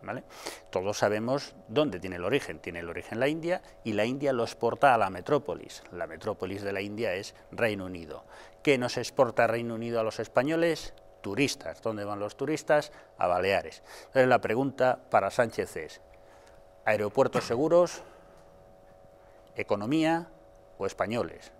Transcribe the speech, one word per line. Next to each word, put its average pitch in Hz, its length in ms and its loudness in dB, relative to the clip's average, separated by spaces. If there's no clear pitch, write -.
¿vale? 98 200 -8
Todos 95 300 -2
sabemos 113 560 0
dónde 113 320 0
tiene 90 180 -8
el 87 60 -6
origen. 95 360 -2
Tiene 85 200 -10
el 85 100 -8
origen 87 240 -10
en 113 60 -6
la 131 80 2
India 165 340 -4
y 110 100 -2
la 104 120 2
India 135 280 -2
lo 117 100 0
exporta 117 500 4
a 113 40 6
la 98 120 2
metrópolis. 92 840 -4
La 87 140 -8
metrópolis 95 560 -6
de 98 120 -6
la 98 80 -4
India 104 340 -4
es 101 180 -8
Reino 101 340 0
Unido. 85 380 -12
¿Qué 139 160 6
nos 123 200 -2
exporta 123 500 4
Reino 117 280 -2
Unido 117 240 -2
a 113 40 0
los 110 160 -4
españoles? 156 760 0
Turistas. 101 600 -2
¿Dónde 107 240 -4
van 101 140 -6
los 104 160 -6
turistas? 147 560 0
A 90 100 2
Baleares. 90 540 2
Entonces 127 200 6
la 120 140 6
pregunta 127 580 0
para 98 220 4
Sánchez 107 460 0
es, 78 240 -12
¿aeropuertos 110 600 2
seguros, 160 580 4
economía 156 760 0
o 98 80 -4
españoles? 95 760 -4